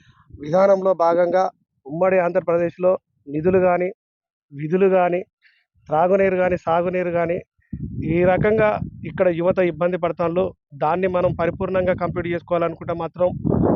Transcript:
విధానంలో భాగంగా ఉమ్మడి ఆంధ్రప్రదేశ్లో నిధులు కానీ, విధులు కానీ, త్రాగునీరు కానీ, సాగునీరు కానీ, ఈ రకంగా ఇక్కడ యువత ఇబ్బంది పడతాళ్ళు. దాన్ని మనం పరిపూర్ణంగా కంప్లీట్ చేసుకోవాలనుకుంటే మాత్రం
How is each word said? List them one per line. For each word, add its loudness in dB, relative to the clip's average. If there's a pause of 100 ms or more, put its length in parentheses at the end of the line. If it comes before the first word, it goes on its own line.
(400)
విధానంలో 2
భాగంగా 2 (360)
ఉమ్మడి 2
ఆంధ్రప్రదేశ్లో 0 (300)
నిధులు 0
కానీ, 2 (640)
విధులు 0
కానీ, 2 (680)
త్రాగునీరు 2
కానీ, 0
సాగునీరు -2
కానీ, -2 (640)
ఈ 0
రకంగా 2 (240)
ఇక్కడ 0
యువత 0
ఇబ్బంది 0
పడతాళ్ళు. -2 (200)
దాన్ని 0
మనం 0
పరిపూర్ణంగా -2
కంప్లీట్ -4
చేసుకోవాలనుకుంటే -4
మాత్రం -2 (480)